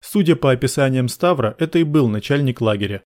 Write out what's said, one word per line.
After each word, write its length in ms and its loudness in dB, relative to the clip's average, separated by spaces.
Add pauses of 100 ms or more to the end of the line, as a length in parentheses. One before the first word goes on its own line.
Судя 340 2
по 160 2
описаниям 560 0
Ставра, 500 -2
это 220 0
и 20 2
был 260 2
начальник 520 -2
лагеря. 500 -2